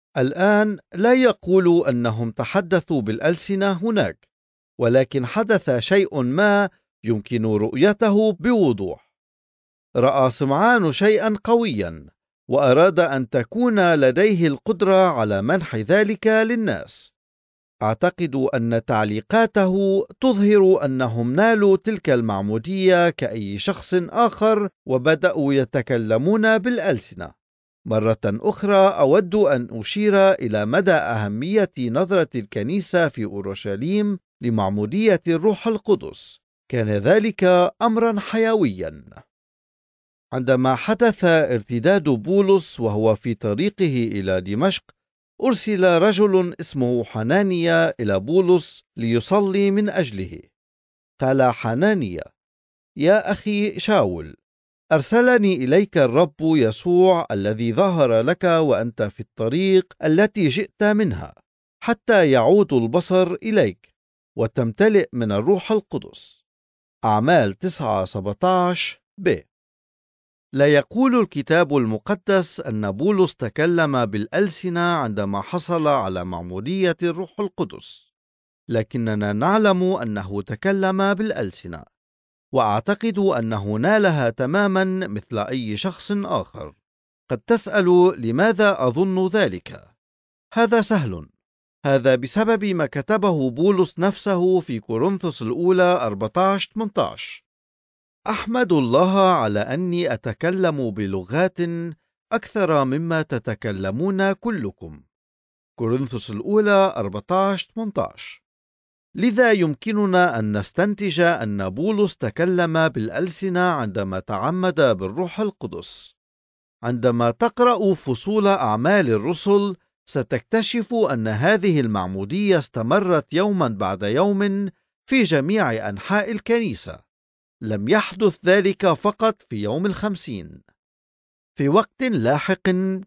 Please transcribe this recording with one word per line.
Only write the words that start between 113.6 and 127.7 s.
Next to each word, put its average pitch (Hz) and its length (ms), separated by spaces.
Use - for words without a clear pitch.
تعمد 156 600
بالروح 135 580
القدس. - 760
عندما 120 480
تقرأ 233 640
فصول 196 540
أعمال 147 640
الرسل، 180 640
ستكتشف 208 840
أن 143 340
هذه 170 520
المعمودية 110 800
استمرت 151 760
يوما 180 340
بعد 98 360
يوم 196 680
في 262 140
جميع 147 640
أنحاء 190 420
الكنيسة. 214 760
لم 107 280